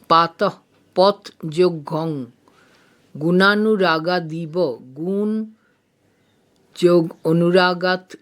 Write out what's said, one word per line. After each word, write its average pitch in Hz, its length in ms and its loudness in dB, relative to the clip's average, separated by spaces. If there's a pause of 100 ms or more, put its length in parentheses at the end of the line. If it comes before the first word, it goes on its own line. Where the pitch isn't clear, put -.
পাত 165 420 2 (460)
পথ 202 360 2 (180)
যোগ 165 340 0
ঘং 156 420 -6 (880)
গুণানুরাগাদিব, 175 1400 0 (400)
গুণ 208 500 -4 (1300)
যোগ 175 280 4 (200)
অনুরাগাত 180 840 0 (160)